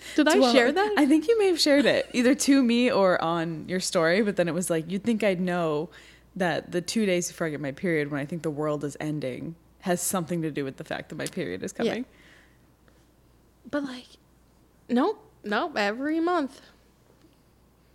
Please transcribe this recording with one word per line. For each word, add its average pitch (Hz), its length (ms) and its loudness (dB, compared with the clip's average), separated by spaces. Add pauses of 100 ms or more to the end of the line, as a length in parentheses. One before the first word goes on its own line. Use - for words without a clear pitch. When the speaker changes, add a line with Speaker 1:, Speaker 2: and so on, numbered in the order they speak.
(160)
Speaker 1:
Did 302 140 4
I 277 100 6
Speaker 2:
Well, 254 140 6
Speaker 1:
share 247 180 6
that? 403 260 0
Speaker 2:
I 302 80 6
think 311 220 4
you 466 100 4
may 403 100 4
have 339 120 2
shared 285 260 4
it, 139 280 2
either 247 200 4
to 277 300 4
me 240 260 2
or 185 320 4
on 165 460 -2
your 185 140 -4
story, 175 400 2
but 202 160 -2
then 175 100 0
it 165 60 -2
was 175 160 -4
like, 165 200 -2
"You'd 196 140 -4
think 226 200 0
I'd 190 180 0
know 175 480 -2 (460)
that 175 360 -2
the 175 100 -2
two 220 240 -2
days 175 220 0
before - 200 -6
I - 20 -4
get 143 100 -6
my 139 140 -6
period, 151 380 -2
when 143 100 -4
I 143 40 -6
think 156 180 -8
the 160 60 -4
world 151 360 -4
is 143 160 -8
ending, 143 540 -6 (260)
has 180 200 0
something 175 400 -2
to 156 100 -4
do 143 120 -4
with 135 140 -8
the 156 80 -14
fact - 240 -8
that 160 60 -12
my 139 120 -8
period 113 360 -8
is - 140 -8
Speaker 1:
Yeah. - 140 -4
Speaker 2:
coming." 247 140 -6 (1600)
Speaker 1:
But, 294 140 -4
like, 254 240 -12 (800)
nope, 294 320 0 (240)
nope, 254 320 -4
every 247 440 -2
month. 330 420 -2 (1300)